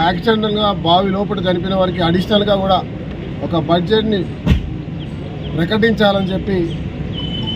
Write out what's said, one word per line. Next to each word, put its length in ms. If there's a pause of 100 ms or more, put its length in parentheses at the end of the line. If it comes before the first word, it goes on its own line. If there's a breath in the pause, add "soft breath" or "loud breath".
యాక్సిడెంటల్‌గా 600 (160)
బావి 320
లోపల 300
చనిపోయిన 340
వారికి 260
అడిషనల్గా 560
కూడా 160 (680)
ఒక 80 (140)
బడ్జెట్ని 520 (1400)
ప్రకటించాలని 760
చెప్పి 260 (1000)